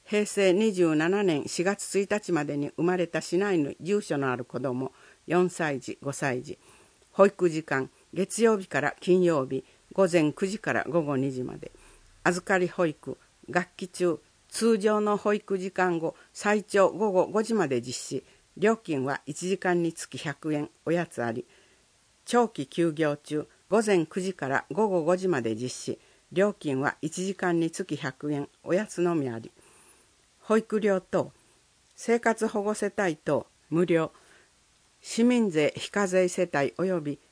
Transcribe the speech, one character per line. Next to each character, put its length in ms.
平 220
成 260
二 200
十 220
七 300
年 240
四 160
月 340
一 100
日 220
ま 140
で 120
に 200
生 60
ま 140
れ 120
た 140
市 160
内 200
の 220
住 220
所 160
の 120
あ 60
る 80
子 160
ど 120
も、 200
四 240
歳 300
児、 200
五 120
歳 320
児。 140
保 160
育 240
時 140
間、 260
月 300
曜 140
日 100
か 120
ら 200
金 220
曜 220
日、 200
午 180
前 220
九 140
時 140
か 120
ら 160
午 140
後 140
二 160
時 100
ま 140
で。 160
預 240
か 120
り 100
保 180
育、 320
学 280
期 120
中、 320
通 280
常 220
の 160
保 180
育 240
時 120
間 280
後、 160
最 320
長 260
午 220
後 140
五 160
時 120
ま 120
で 140
実 380
施。 60
料 200
金 280
は 200
一 240
時 80
間 260
に 100
つ 160
き 100
百 340
円、 180
お 80
や 140
つ 180
あ 80
り。 140
長 240
期 180
休 260
業 240
中、 320
午 140
前 200
九 160
時 140
か 140
ら 220
午 180
後 140
五 140
時 120
ま 120
で 160
実 380
施。 40
料 220
金 280
は 200
一 240
時 100
間 240
に 120
つ 140
き 120
百 360
円、 160
お 120
や 120
つ 140
の 140
み 140
あ 100
り。 120
保 180
育 200
料 220
等、 320
生 240
活 260
保 160
護 120
世 240
帯 180
等、 300
無 160
料。 260
市 220
民 260
税 280
非 160
課 160
税 200
世 140
帯 340
及 240
び 180